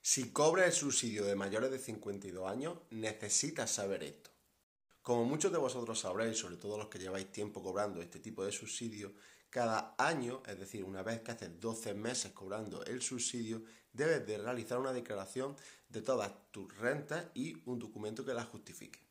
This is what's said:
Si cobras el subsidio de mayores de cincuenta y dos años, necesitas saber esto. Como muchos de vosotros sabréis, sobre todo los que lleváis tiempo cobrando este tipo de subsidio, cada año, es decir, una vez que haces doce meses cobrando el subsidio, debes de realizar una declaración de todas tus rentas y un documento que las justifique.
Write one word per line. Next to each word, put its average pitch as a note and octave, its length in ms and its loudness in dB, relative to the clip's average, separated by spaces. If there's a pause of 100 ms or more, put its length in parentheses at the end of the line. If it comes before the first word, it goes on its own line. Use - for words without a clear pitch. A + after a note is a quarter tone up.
Si B2+ 300 2
cobras E3 360 8
el F3 60 6
subsidio A2+ 520 4
de G2+ 100 6
mayores G2+ 360 2
de B2+ 80 -2
cincuenta G#2 480 -6
y F#2 40 -6
dos F#2 180 -2
años, D3 280 -2 (140)
necesitas A2 800 0
saber G2 320 0
esto. - 260 -10 (720)
Como A#2+ 240 4
muchos D3+ 260 2
de E3+ 60 2
vosotros A#2+ 420 0
sabréis, G#2+ 380 2
sobre F2 200 -4
todo G#2 200 -4
los G#2 100 -6
que - 120 -10
lleváis F#2+ 320 -4
tiempo G#2 320 -4
cobrando F#2+ 380 0
este E2+ 180 -10
tipo G2 260 -4
de G2+ 60 0
subsidio, G#2 600 -6 (360)
cada A2+ 480 2
año, C3 480 2
es F#2+ 140 -8
decir, G2 240 -8
una F#2+ 200 -4
vez A2+ 180 -2
que A#2 100 -8
haces E2+ 280 -8
doce A2 340 -4
meses G#2+ 400 -2
cobrando G2+ 520 -6
el B2 160 -4
subsidio, A2+ 600 -2 (300)
debes C#3 340 4
de G#2+ 100 0
realizar A#2+ 400 -2
una C3 140 2
declaración B2 640 -4 (320)
de A2 140 -6
todas A2 300 2 (200)
tus F2+ 260 -12
rentas D3 560 0
y - 320 -4
un B2 140 -2
documento G#2+ 460 -6
que B2+ 80 -2
las A#2 140 -2
justifique. - 520 -14 (120)